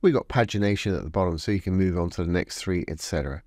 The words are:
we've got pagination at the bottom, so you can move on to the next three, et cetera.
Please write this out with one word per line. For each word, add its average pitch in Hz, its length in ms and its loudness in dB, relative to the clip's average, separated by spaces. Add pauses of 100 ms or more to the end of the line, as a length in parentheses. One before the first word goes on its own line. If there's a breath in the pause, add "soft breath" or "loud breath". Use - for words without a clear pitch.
we've 175 140 6
got - 140 0
pagination 101 680 0
at - 80 -4
the 78 60 -8
bottom, 90 260 0
so 90 160 -4
you 98 80 0
can 92 140 -2
move 92 240 2
on 87 120 0
to 87 140 -4
the 85 60 -2
next - 260 -2
three, 90 320 -2
et 78 100 -8
cetera. 71 480 -6